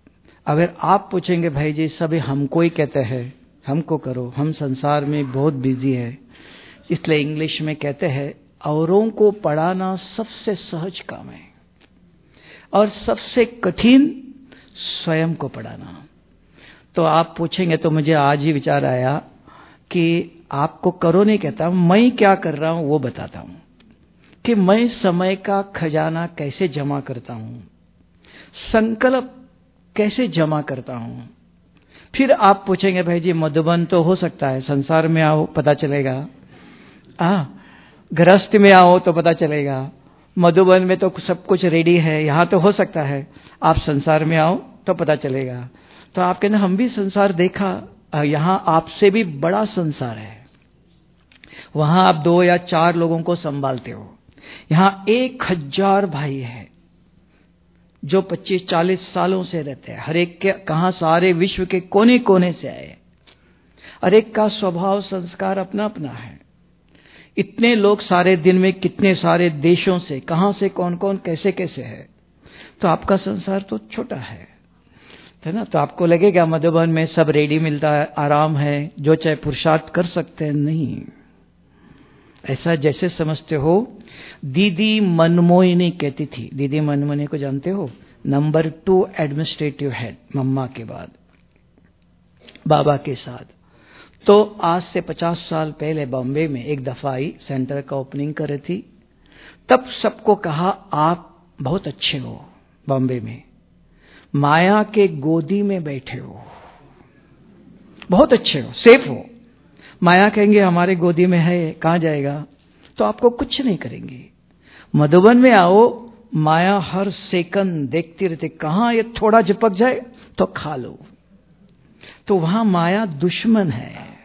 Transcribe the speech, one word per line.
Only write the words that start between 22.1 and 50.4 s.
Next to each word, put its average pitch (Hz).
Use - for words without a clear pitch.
क्या 196
कर 175
रहा 156
हूं 165
वो 147
बताता 131
हूं -
कि 233
मैं 208
समय 185
का 196
खजाना 160
कैसे 165
जमा 143
करता 123
हूं, 113
संकल्प 240
कैसे 208
जमा 156
करता 131
हूं। 120
फिर 269
आप 196
पूछेंगे, 185
"भाई 170
जी, 175
मधुबन 160
तो 170
हो 180
सकता 160
है, 131
संसार 151
में 160
आओ 156
पता 147
चलेगा, 139
हाँ, 170
गृहस्थ 175
में 196
आओ 180
तो 180
पता 165
चलेगा।" 147
मधुबन 185
में 185
तो 185
सब 175
कुछ 185
ready 165
है, 156
यहाँ 156
तो 185
हो 190
सकता 180
है, 139
आप 160
संसार 156
में 160
आओ 160
तो -
पता 156
चलेगा। 131
तो 185
आप 180
कहना, 208
"हम 190
भी 247
संसार 202
देखा, 185
अ, 151
यहाँ 156
आपसे -
भी 220
बड़ा 170
संसार 147
है। 107